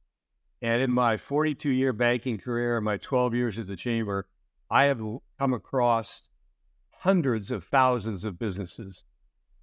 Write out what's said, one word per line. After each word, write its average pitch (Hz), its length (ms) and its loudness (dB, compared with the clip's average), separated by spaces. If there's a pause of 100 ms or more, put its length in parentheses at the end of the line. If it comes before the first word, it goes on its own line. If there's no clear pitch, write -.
(600)
And 117 200 0
in 127 100 0
my 120 260 2
forty-two-year 139 760 0
banking 120 440 0
career, 120 400 -2
in 107 60 -2
my 104 140 0
twelve 123 360 0
years 120 240 0
at 110 80 -6
the 98 100 -6
chamber, 104 520 -2 (420)
I 123 140 4
have 139 180 2
l-, 110 220 -6 (160)
come 131 140 2
across 117 720 0 (680)
hundreds 135 580 0
of 107 140 -4
thousands 113 640 0
of 92 120 -6
businesses. 95 680 -8 (580)